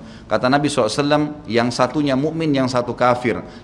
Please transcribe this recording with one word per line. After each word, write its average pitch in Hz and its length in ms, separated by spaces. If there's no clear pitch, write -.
Kata 110 240
Nabi 147 180
sallallahu 110 220
alaihi 147 100
wasallam, 147 220
"Yang 117 260
satunya 139 400
mukmin, 156 380
yang 131 160
satu 120 240
kafir. 120 500